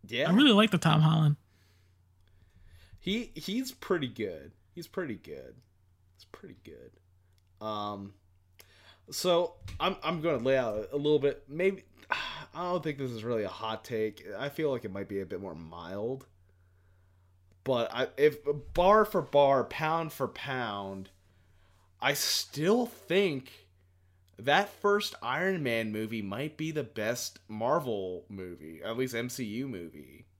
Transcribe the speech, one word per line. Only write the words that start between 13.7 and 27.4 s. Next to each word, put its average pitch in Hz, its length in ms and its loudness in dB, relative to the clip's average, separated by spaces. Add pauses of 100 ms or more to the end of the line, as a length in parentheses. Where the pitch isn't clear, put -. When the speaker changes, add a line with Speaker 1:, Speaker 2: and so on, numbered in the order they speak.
Speaker 1:
take. 110 400 -4 (140)
I 139 100 -4
feel 151 220 -2
like 117 140 -4
it 98 60 -6
might 98 160 -8
be 98 140 -4
a 92 40 -6
bit 90 160 -8
more 90 140 -10
mild. 87 680 -8 (1400)
But 120 300 0
I, 127 140 0 (100)
if 143 200 4 (360)
bar 208 320 8
for 185 160 0
bar, 139 440 6
pound 160 480 -2
for 131 140 -2
pound, 101 840 -6 (920)
I 139 120 4
still 202 720 0
think 170 640 0 (880)
that 156 300 4
first 202 540 0
Iron 160 400 0
Man 113 280 0
movie 110 300 -4
might 120 360 -6
be 156 120 -4
the 151 140 -4
best 117 640 -4